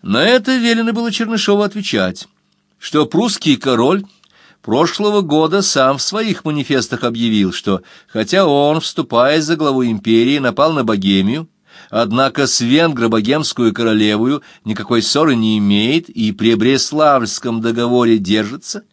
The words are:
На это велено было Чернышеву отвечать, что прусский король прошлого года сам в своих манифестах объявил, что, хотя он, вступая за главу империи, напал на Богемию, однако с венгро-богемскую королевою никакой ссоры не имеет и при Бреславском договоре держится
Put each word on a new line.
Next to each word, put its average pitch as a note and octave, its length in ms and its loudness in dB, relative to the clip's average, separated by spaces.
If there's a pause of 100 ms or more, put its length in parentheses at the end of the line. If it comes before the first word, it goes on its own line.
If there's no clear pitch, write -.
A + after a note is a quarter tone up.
На A2 220 0
это B3+ 340 2
велено A#3 340 0
было A#3 200 -4
Чернышеву A3 500 0
отвечать, G3 680 -4 (500)
что D3+ 280 0
прусский E3 500 0
король C#3 500 0 (560)
прошлого G3 600 0
года D#3+ 400 0
сам C3+ 360 2
в C3 40 -8
своих G#3+ 440 -4
манифестах C3+ 580 -2
объявил, A2+ 500 0
что, F#2+ 280 -4 (260)
хотя F3 380 0
он, D3 360 2
вступая C#3+ 600 0
за D#3 140 -2
главу C#3 300 0
империи, A2+ 540 2
напал C3+ 340 0
на C#3 100 0
Богемию, G2+ 680 0 (400)
однако B2 560 0
с - 160 -2
венгро-богемскую A#2+ 1120 0
королевою A2 680 0 (220)
никакой A2 360 -2
ссоры D3 340 0
не A2 220 0
имеет G#2 520 0
и G#2+ 240 -2
при A2+ 220 2
Бреславском B2 1040 0
договоре A#2 560 2
держится G#2+ 760 -4